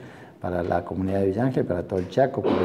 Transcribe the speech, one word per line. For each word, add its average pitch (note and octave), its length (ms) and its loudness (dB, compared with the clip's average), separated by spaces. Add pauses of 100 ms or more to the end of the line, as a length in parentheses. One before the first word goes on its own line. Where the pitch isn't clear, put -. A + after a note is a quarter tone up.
(420)
para F2+ 220 -2
la F2 200 0
comunidad F#2+ 360 0
de G2 80 4
Villa G2 160 2
Ángel, B2+ 220 2
para F2 180 -2
todo F#2+ 160 -2
el F2+ 100 -2
Chaco, B2+ 320 2
porque - 240 2